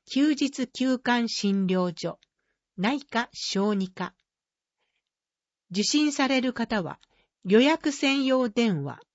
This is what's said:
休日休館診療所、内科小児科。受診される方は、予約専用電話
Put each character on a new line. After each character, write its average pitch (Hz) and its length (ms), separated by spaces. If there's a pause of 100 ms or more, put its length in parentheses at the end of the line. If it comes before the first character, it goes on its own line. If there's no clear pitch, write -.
休 285 300
日 269 320
休 254 320
館 240 280
診 196 380
療 180 340
所、 - 200 (580)
内 233 240
科 233 320
小 202 420
児 190 140
科。 185 240 (1600)
受 190 120
診 294 280
さ 277 160
れ 262 140
る 247 120
方 220 300
は、 143 160 (440)
予 202 160
約 302 320
専 277 340
用 262 240
電 208 340
話 139 160 (160)